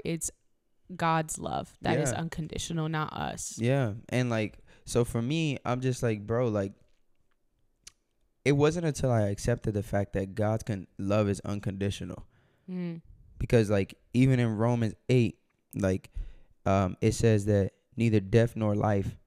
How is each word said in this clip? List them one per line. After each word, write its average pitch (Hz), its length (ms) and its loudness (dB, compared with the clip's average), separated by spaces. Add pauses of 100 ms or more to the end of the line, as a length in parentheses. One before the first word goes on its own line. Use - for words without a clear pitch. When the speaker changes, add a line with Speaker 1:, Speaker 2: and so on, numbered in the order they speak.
Speaker 1:
it's 165 260 -6 (680)
God's 160 420 0
love - 440 -6
that 165 160 0
is 143 140 0
Speaker 2:
Yeah. - 60 -4
Speaker 1:
unconditional, 165 680 -6
not 156 240 -4
us. - 460 -8
Speaker 2:
Yeah. 120 360 0 (140)
And, 123 220 0
like, 110 300 -4 (260)
so 120 180 2
for 120 160 -2
me, 147 420 0
I'm 127 200 -4
just 127 200 -2
like, 107 240 -2
bro, 117 220 0
like, 101 240 -2 (1700)
it 139 80 4
wasn't 156 340 2
until 135 240 0
I 113 120 4
accepted 104 520 -2
the 101 80 0
fact 101 320 -2
that 98 200 -4
God's 107 280 0
con-, 95 240 -6 (120)
love 101 300 2
is 98 160 -2
unconditional. 98 840 -6 (440)
Speaker 1:
Mm. 175 320 -8 (360)
Speaker 2:
Because, 113 320 4
like, 98 280 0 (160)
even 131 260 6
in 113 160 0
Romans 113 380 0 (140)
eight, 123 300 2 (360)
like, 98 360 0 (540)
um, 95 360 2
it 110 120 4
says 110 340 4
that 101 260 2 (240)
neither 110 240 4
death 113 360 2
nor 107 180 0
life 104 520 0